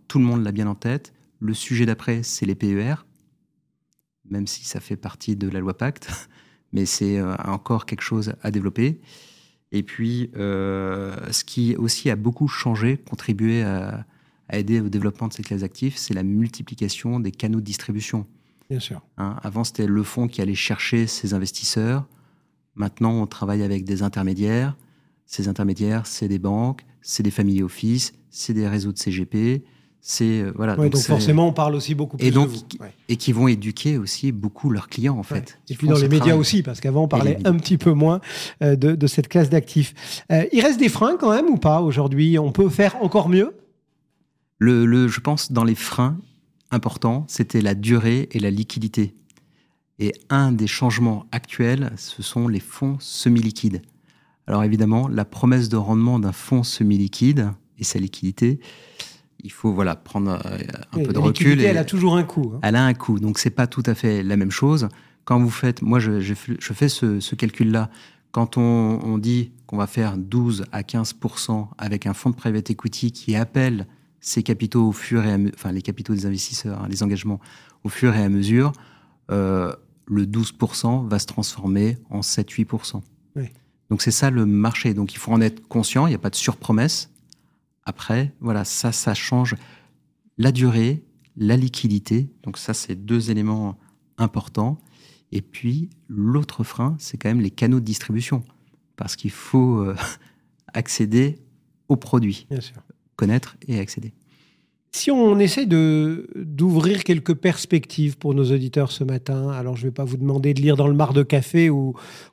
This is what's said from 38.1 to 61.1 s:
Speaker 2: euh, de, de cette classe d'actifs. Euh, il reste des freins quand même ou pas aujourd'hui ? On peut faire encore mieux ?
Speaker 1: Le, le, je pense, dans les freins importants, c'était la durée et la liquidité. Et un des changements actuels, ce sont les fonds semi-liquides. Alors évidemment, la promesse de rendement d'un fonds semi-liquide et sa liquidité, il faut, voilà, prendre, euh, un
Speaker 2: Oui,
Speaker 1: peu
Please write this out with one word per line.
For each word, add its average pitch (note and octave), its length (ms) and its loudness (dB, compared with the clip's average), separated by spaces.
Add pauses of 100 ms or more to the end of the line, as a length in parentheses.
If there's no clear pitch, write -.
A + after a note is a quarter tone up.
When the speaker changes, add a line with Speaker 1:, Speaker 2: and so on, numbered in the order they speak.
Speaker 2:
euh, C#3+ 160 4
de, D3+ 200 2
de D3 100 2
cette - 220 0
classe E3 200 6
d'actifs. D3 460 2 (360)
Euh, E3 220 4
il - 80 4
reste C4 180 4
des A#3+ 120 4
freins C#4+ 260 2
quand C4 140 2
même C4 160 4
ou C#4+ 100 4
pas D#3 240 4
aujourd'hui ? D3 580 2
On C#3+ 140 0
peut G3 160 4
faire G3+ 340 2
encore F3+ 280 2
mieux ? F#3+ 240 4 (1040)
Speaker 1:
Le, A#2+ 260 6
le, B2 240 4
je A2+ 120 -4
pense, D3 320 -2
dans A#2 120 2
les A2+ 120 2
freins C3+ 420 -2 (520)
importants, A#2+ 580 -2
c'était - 340 0
la G2+ 120 2
durée A2+ 580 2
et A2 80 -2
la G2+ 100 0
liquidité. G#2+ 640 -2 (840)
Et G#2 120 -2 (160)
un C#3 240 4
des A2 140 0
changements A2+ 640 0
actuels, A#2+ 640 -2
ce - 260 -14
sont A#2+ 260 -2
les G2+ 120 -2
fonds C#3 380 -6
semi-liquides. A2 800 0 (680)
Alors G#2 160 2
évidemment, A2 440 2
la A2 160 -2
promesse B2 460 2
de A#2 60 0
rendement A2+ 420 2
d'un G2 140 0
fonds B2 300 -2
semi-liquide G#2 920 2 (260)
et - 60 -8
sa - 140 -2
liquidité, G2 600 0 (840)
il G2+ 100 -14
faut, A2 200 -2
voilà, F#2 220 0
prendre, G2 380 -4 (120)
euh, F#2+ 140 -8 (340)
un E3 60 -6
Speaker 2:
Oui, D#3 60 -2
Speaker 1:
peu - 80 -2